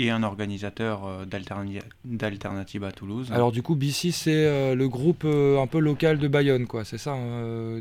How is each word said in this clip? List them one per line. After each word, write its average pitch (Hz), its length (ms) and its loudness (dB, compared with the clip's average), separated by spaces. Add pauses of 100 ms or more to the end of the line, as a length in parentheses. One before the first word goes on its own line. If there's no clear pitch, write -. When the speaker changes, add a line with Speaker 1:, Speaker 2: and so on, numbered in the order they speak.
Speaker 1:
et 117 100 2
un 113 140 0
organisateur, 101 840 -4
euh, 95 200 -8
d'Alterni-, 98 520 -8 (260)
d'Alternative 101 800 -6
à 95 80 -4
Toulouse. 110 400 -8
Speaker 2:
Alors 120 220 4
du 120 100 -2
coup, 160 140 0
B 139 140 0
C, 175 200 -2
c'est, 160 220 0
euh, 143 420 4
le 131 140 4
groupe, 131 360 0
euh, 143 360 4
un 131 80 2
peu 160 100 0
local 156 400 4
de 147 80 0
Bayonne, 139 400 4
quoi, 110 180 -6
c'est 113 140 -10
ça, 143 140 -6
hein, 131 60 -4
euh, 117 640 -6